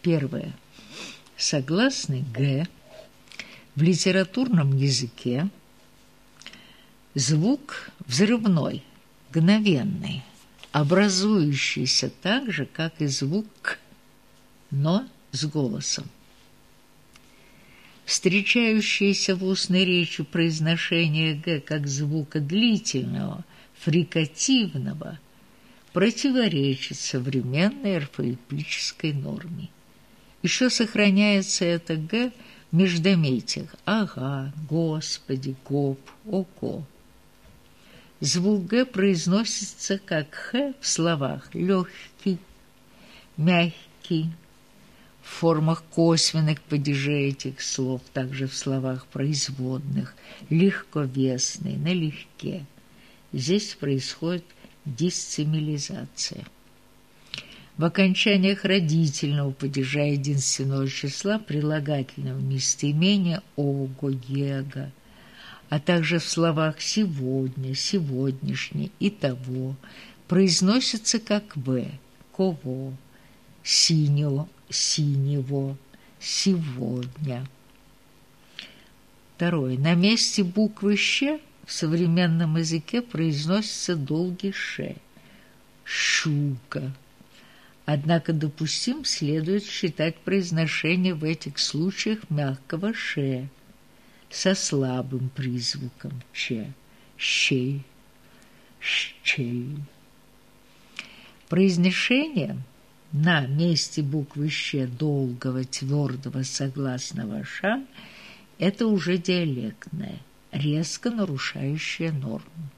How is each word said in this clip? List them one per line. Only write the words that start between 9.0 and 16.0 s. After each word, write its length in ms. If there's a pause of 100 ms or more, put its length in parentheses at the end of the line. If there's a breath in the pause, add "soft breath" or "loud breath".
мгновенный, 960 (480)
образующийся 1400
так 400
же, 160
как 340
и 60
звук 400 (160)
«к», 160 (960)
но 340 (240)
с 140
голосом. 600 (2000 loud breath)